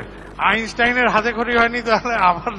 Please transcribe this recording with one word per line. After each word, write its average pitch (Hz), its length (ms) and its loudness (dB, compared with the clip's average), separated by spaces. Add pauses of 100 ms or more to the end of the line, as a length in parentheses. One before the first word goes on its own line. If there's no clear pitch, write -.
(380)
আইনস্টাইনের 226 720 2
হাতে 214 240 2
খড়ি 233 240 -2
হয়নি, 233 240 2
তাহলে 233 340 0
আমার 185 440 2